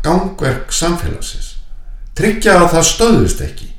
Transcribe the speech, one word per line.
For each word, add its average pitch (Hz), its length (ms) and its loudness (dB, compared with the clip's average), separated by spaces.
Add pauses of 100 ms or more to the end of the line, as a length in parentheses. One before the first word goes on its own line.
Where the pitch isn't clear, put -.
gangverk 165 720 -2
samfélagsins, - 760 -4 (600)
tryggja 214 440 4
að 170 160 6
það 165 140 4
stöðvist 160 560 2
ekki. - 340 -10